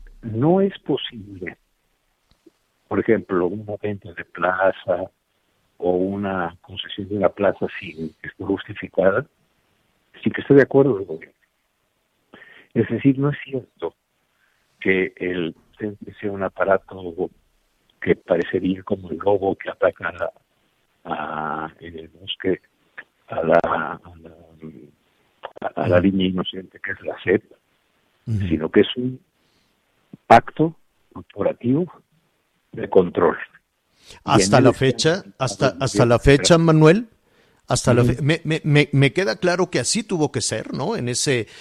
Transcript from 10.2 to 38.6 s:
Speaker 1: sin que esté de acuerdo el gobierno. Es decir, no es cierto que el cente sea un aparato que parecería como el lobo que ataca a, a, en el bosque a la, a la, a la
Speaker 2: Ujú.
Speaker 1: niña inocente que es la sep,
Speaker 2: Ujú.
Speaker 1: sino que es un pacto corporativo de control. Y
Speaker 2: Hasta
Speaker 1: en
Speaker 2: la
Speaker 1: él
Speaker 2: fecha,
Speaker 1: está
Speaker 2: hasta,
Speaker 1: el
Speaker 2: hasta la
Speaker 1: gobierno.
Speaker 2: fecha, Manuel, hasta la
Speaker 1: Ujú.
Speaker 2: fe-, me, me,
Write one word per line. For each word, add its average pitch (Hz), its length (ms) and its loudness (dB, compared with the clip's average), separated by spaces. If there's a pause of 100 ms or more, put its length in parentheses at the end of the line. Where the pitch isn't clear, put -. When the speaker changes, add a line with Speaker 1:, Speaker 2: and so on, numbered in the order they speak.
Speaker 1:
sin - 80 -2
que - 120 -6
esté - 100 2
de 139 120 8
acuerdo 135 340 2
el 95 80 -10
gobierno. - 280 -14 (1400)
Es 113 160 2
decir, 127 280 2
no 139 120 0
es 139 140 -6
cierto 127 500 -10 (840)
que 92 380 0
el 90 400 -4 (220)
cente 101 420 -10
sea 101 120 -6
un 98 100 -8
aparato 92 880 -4 (680)
que - 160 -2
parecería 92 680 -2
como 95 280 -8
el 78 60 -8
lobo 95 400 0
que - 140 -12
ataca 87 420 -2 (920)
a, 78 600 -8
a, 80 160 -14
en 82 180 -16
el 82 100 -16
bosque 90 520 -6 (680)
a - 140 -6
la, 82 220 4
a 80 560 -6
la, 82 160 -20 (1400)
a - 120 -2
la 90 100 4
Speaker 2:
Ujú. 92 100 4
Speaker 1:
niña 95 180 0
inocente 92 520 -6
que 98 120 -10
es 95 100 -14
la 82 220 -10
sep, 98 200 0 (840)
Speaker 2:
Ujú. 101 220 -2
Speaker 1:
sino 80 200 -2
que 107 120 2
es - 160 -2
un 127 220 -6 (1080)
pacto 165 500 4 (380)
corporativo 120 760 -2 (840)
de 110 140 -8
control. 87 480 4 (720)
Y - 160 -20
Speaker 2:
Hasta 98 320 4
Speaker 1:
en 131 80 6
Speaker 2:
la 123 60 6
Speaker 1:
él - 40 4
Speaker 2:
fecha, 139 420 0
Speaker 1:
está - 280 -10
Speaker 2:
hasta, 135 240 -2
Speaker 1:
el 135 140 -6
Speaker 2:
hasta 123 240 2
la 120 100 6
Speaker 1:
gobierno. 139 220 6
Speaker 2:
fecha, 170 180 6
Manuel, 165 520 6 (600)
hasta 127 240 2
la 120 80 6
Speaker 1:
Ujú. 120 140 4
Speaker 2:
fe-, 135 80 -8
me, 156 220 2
me, 156 200 -2